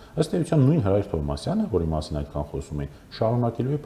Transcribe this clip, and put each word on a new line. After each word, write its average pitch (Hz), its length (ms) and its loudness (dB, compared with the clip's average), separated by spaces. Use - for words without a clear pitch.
Ըստ 156 200 0
էության 156 280 4
նույն 147 220 6
Հրայր 98 240 4
Թովմասյանը, 78 640 -2
որի 85 180 2
մասին 78 300 -2
այդքան 73 300 -6
խոսում 71 320 -6
էին, 69 100 -8
շարունակելու 120 580 0
է 147 120 -2